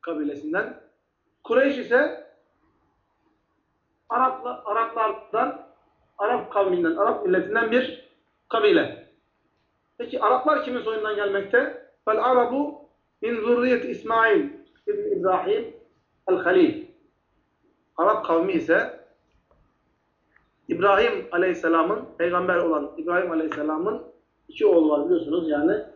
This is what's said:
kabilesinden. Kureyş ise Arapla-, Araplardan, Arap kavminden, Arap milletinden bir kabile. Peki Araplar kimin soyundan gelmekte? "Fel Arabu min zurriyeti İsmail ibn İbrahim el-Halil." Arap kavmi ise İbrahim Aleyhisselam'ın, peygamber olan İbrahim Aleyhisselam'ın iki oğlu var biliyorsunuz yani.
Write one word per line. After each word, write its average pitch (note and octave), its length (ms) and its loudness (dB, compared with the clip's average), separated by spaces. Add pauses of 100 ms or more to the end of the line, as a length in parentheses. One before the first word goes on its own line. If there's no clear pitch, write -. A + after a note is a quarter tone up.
kabilesinden. D3+ 800 -6 (600)
Kureyş B3+ 340 2
ise B3+ 520 0 (1800)
Arapla-, B3 560 -2
Araplardan, A3+ 960 -4 (560)
Arap A3+ 360 -2
kavminden, F3 420 0
Arap G#3 300 0
milletinden G#3 460 0
bir - 380 -2 (400)
kabile. G#3 580 2 (880)
Peki - 240 -6
Araplar B3+ 420 2
kimin B3 180 -6
soyundan G#3+ 340 -4
gelmekte? G3+ 720 -2 (160)
"Fel A3 200 0
Arabu B3+ 640 0 (320)
min A3+ 200 -4
zurriyeti A#3+ 460 2
İsmail A3 640 0 (380)
ibn G4+ 320 -4
İbrahim F#3 560 -2 (540)
el-Halil." F3+ 560 4 (1120)
Arap G#3 280 2
kavmi E3+ 260 2
ise E3+ 480 0 (1700)
İbrahim G3 640 2
Aleyhisselam'ın, F3 720 0 (120)
peygamber F3+ 380 0
olan D#3+ 420 0
İbrahim F3 340 -2
Aleyhisselam'ın D#3 720 -4 (440)
iki - 180 -2
oğlu E3 240 6
var D3 160 2
biliyorsunuz E3 440 0
yani. D3+ 340 0 (120)